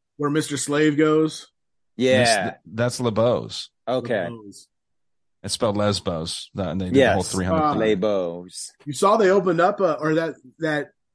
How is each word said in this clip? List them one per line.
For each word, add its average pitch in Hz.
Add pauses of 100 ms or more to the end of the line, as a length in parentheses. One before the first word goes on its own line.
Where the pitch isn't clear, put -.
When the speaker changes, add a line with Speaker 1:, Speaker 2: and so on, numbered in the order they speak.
(160)
Speaker 1:
Where 143
Mister 147
Slave 147
goes. 156 (500)
Speaker 2:
Yeah. 120
Speaker 3:
Mis-, - (200)
that's 120
LeBeau's. 110 (160)
Speaker 2:
Okay. 117
Speaker 1:
LeBeau's. 104 (800)
Speaker 3:
It's 98
spelled 104
Lesbos. 92
That, 92
and 92
they 92
did 92
the 131
whole 98
Speaker 2:
Yes. 87
Speaker 3:
three 92
hundred 156
Speaker 1:
Uh, 151
Speaker 3:
thing. 107
Speaker 2:
Lebos. 90 (140)
Speaker 1:
You 143
saw 202
they 196
opened 180
up, 196
uh, 160
or 156
that, 165 (240)
that 151 (260)